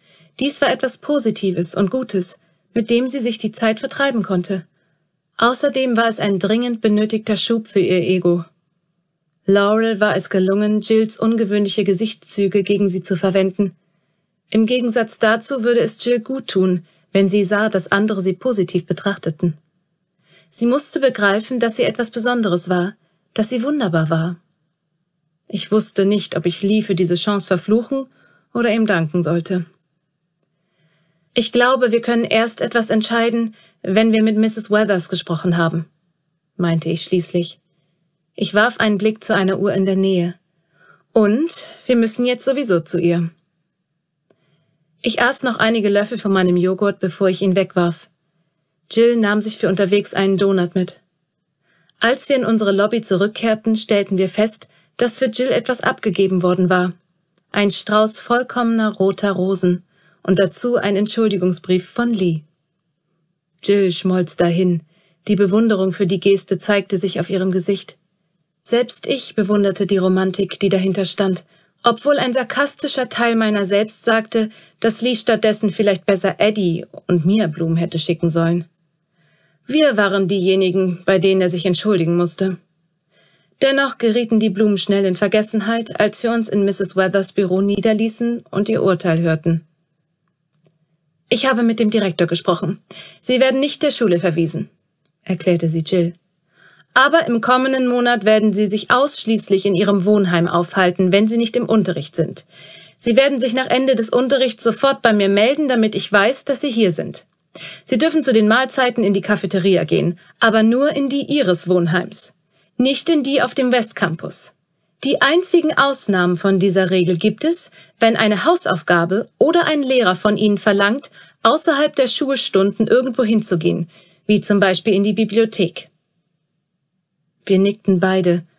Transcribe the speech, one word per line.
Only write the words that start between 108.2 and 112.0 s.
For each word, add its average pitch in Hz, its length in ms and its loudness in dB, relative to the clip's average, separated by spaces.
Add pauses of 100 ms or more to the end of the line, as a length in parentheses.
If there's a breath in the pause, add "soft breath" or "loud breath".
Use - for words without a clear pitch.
zu 254 100 0
den 214 160 4
Mahlzeiten 247 560 2
in 202 120 2
die 196 60 0
Cafeteria 190 640 0
gehen, 165 340 0 (200 loud breath)
aber 220 220 4
nur 262 340 2
in 277 140 -2
die 277 160 -4
Ihres 185 420 0
Wohnheims, 175 680 -2 (420)